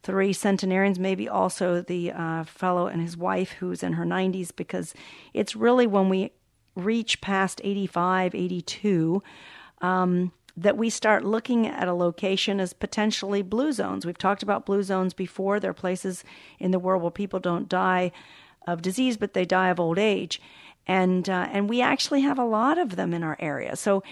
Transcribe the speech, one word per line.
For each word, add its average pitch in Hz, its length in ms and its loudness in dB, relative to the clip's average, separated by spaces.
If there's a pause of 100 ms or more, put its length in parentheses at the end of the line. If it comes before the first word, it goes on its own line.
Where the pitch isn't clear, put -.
three 190 300 2
centenarians, 190 640 2
maybe 190 300 -2
also 180 540 0
the, 175 300 -4
uh, 165 320 -6
fellow 180 420 0
and 170 160 -4
his 170 160 -8
wife 185 400 -2
who's 180 240 -6
in 175 120 -2
her 170 120 -2
nineties, 185 440 -2
because 180 440 -8 (400)
it's - 200 -2
really 240 320 4
when 196 220 4
we 190 240 0 (420)
reach 220 460 -2
past 190 420 -2
eighty-five, 185 720 0
eighty-two, 180 880 0 (600)
um, 180 500 2 (240)
that 196 220 2
we 226 100 0
start 214 340 2
looking 226 440 0
at - 200 -2
a 180 60 0
location 190 680 0
as 185 120 -2
potentially 202 720 -2
blue 233 300 0
zones. 98 340 -4
We've 170 120 -6
talked 196 240 0
about 202 240 -2
blue 202 160 2
zones 185 300 0
before. 196 480 -2
There 190 100 -2
are 170 40 -6
places 185 500 -4 (340)
in 185 120 0
the 185 80 2
world 185 240 2
where 170 80 0
people 190 280 -6
don't 175 300 -2
die 185 420 2 (560)
of 170 160 -2
disease, 226 360 0
but - 160 -4
they 185 100 2
die 185 240 2
of 175 100 2
old 165 200 2
age. 202 420 0 (460)
And, 185 420 2
uh, 180 240 -2
and 202 160 -2
we 240 140 0
actually 277 400 2
have 277 160 2
a 247 60 0
lot 233 340 2
of 220 180 -2
them 180 180 -2
in 170 80 -2
our 156 160 -4
area. 147 380 -4
So 196 360 2